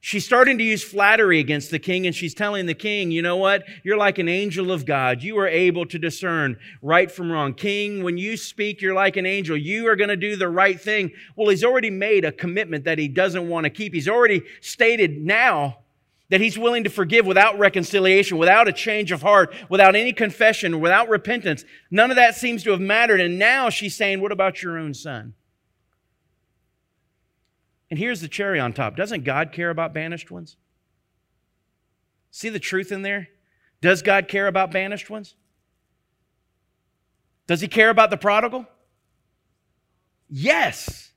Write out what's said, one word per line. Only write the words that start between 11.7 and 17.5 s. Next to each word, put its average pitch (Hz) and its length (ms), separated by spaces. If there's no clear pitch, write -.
made 196 340
a 156 80
commitment 170 520
that 156 160
he 151 80
doesn't 175 420
wanna 165 220
keep. 208 240
He's 147 120
already 214 360
stated 196 640
now 180 540
that 190 120
he's 220 160
willing 233 260
to 202 60
forgive 202 360
without 196 320